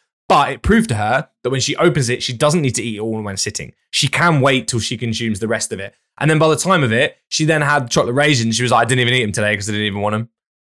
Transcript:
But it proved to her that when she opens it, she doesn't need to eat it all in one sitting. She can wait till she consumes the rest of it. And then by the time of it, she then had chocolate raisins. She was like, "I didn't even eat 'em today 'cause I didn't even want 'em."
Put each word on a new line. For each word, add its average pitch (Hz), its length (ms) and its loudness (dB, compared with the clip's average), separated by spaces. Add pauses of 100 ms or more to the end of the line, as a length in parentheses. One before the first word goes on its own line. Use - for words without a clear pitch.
(280)
But 143 240 4
it 113 120 -10
proved 220 260 4
to 113 60 -2
her 110 340 -2 (140)
that 123 80 -2
when 135 100 0
she - 140 -2
opens 147 340 2
it, 123 140 -2
she 127 100 -6
doesn't 151 280 2
need 131 140 0
to 110 60 -4
eat 113 140 -6
it 101 60 -8
all 110 180 -6
in 107 40 -6
one 98 140 -8
sitting. - 360 -8 (180)
She - 160 0
can 151 340 2
wait 131 260 2
till 117 120 -2
she 113 180 -4
consumes 113 420 -4
the 113 80 -4
rest 110 240 -4
of 101 80 -8
it. 98 140 -12 (240)
And 151 140 0
then 156 80 2
by 160 80 4
the 156 80 2
time 170 280 0
of 110 80 0
it, 131 260 0 (120)
she 156 160 -2
then 156 160 2
had 143 300 0
chocolate 123 240 0
raisins. 131 400 2
She 123 80 -2
was 117 80 0
like, 117 160 4
"I - 20 0
didn't 127 120 2
even 120 120 2
eat 127 80 2
'em 104 100 -2
today 107 240 0
'cause 98 140 -4
I 107 40 -2
didn't 107 120 -2
even 101 160 -4
want 104 140 -2
'em." 113 140 -6 (320)